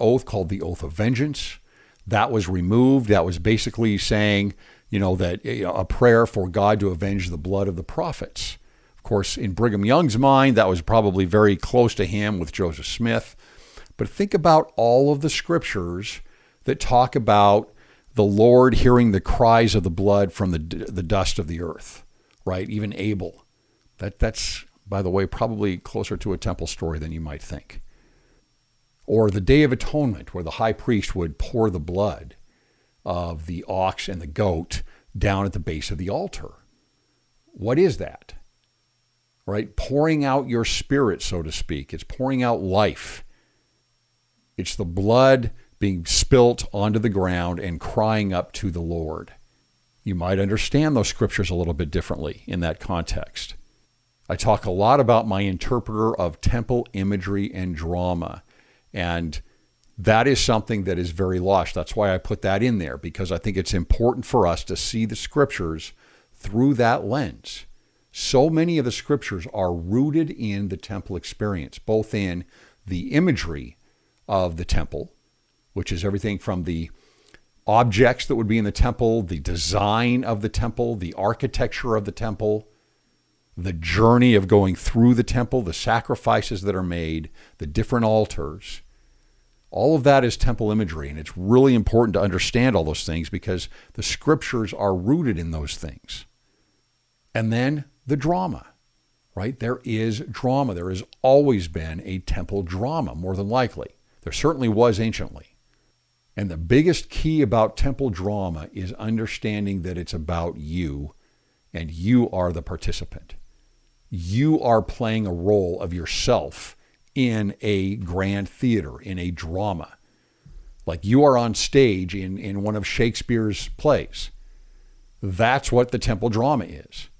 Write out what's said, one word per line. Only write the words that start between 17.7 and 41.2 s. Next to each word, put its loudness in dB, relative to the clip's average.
the 6
Lord 8
hearing 6
the 4
cries 4
of 2
the 0
blood 4
from -2
the 0
d-, -8
the -6
dust 0
of -4
the -6
earth, -12
right? -4
Even -4
Abel. -4
That, -8
that's, -2
by -2
the -2
way, 0
probably -2
closer -8
to -6
a -4
temple -4
story -6
than -8
you -8
might -10
think. -14
Or 4
the -2
Day 6
of 4
Atonement, -4
where -6
the -8
high 0
priest -2
would -4
pour 0
the -4
blood -4
of -6
the -8
ox -2
and -8
the -12
goat -2
down 0
at -4
the -6
base -6
of -6
the -6
altar. -8
What -2
is 4
that? -12
Right? -6
Pouring 0
out 0
your 0
spirit, 0